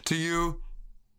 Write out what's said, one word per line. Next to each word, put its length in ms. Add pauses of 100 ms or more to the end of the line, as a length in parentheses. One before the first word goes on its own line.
to 100
you. 480 (560)